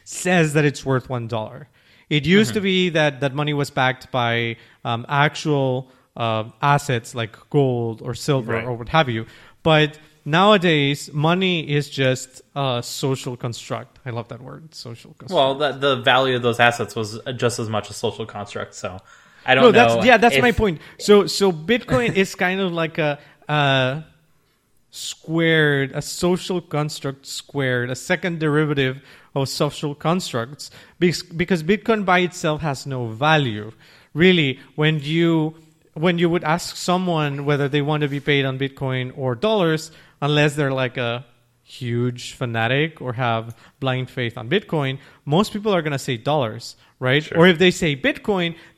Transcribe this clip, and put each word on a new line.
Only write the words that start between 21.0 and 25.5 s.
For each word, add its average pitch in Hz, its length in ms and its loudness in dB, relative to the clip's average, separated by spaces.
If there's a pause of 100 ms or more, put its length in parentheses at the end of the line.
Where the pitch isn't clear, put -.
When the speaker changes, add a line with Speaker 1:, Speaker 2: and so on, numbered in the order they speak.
Speaker 1:
so 196 260 0
Bitcoin 220 640 0
Speaker 2:
<laughs> 190 60 2
Speaker 1:
is 185 120 -2
kind 190 260 -2
of 185 120 -2
like 165 260 -4
a, 147 200 -2 (300)
a 139 560 0 (840)
squared, 156 1040 0